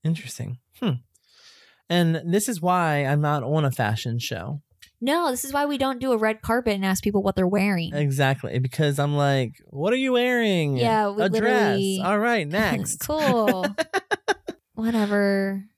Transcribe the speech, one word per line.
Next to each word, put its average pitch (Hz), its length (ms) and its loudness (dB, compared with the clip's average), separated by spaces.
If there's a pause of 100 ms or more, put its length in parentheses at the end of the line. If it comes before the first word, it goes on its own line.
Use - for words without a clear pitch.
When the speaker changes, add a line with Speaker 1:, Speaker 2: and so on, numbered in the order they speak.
Speaker 1:
Interesting. 123 540 -6 (200)
Hmm. 214 120 -2 (960)
And 170 360 2
this 190 220 0
is 190 140 -6
why 165 440 2
I'm 147 160 2
not 147 220 0
on 151 220 0
a 131 60 2
fashion 117 480 -2
show. 110 420 -8 (380)
Speaker 2:
No, 302 300 0
this 254 160 -4
is 269 80 -10
why 285 140 0
we 285 100 -2
don't 262 220 -2
do 262 120 0
a 226 60 4
red 220 240 0
carpet 233 320 0
and 196 100 -2
ask 190 200 0
people 202 180 2
what 196 140 0
they're 185 120 2
wearing. 185 460 0
Speaker 1:
Exactly, 135 640 0
because 139 400 0
I'm 147 180 0
like, 139 380 2 (140)
"What 170 260 -2
are 254 40 0
you 262 160 0
wearing?" 226 640 2
Speaker 2:
Yeah, 220 360 2
we 208 100 -2
Speaker 1:
"A 190 80 2
dress." - 20 0
Speaker 2:
literally 196 720 2
Speaker 1:
All 202 140 0
right, 214 300 0
Speaker 2:
<laughs> - 0 -
Speaker 1:
next. 170 500 -2 (100)
Speaker 2:
Cool. 254 560 2 (580)
Speaker 1:
<laughs> - 520 -6
Speaker 2:
Whatever. 202 920 0 (120)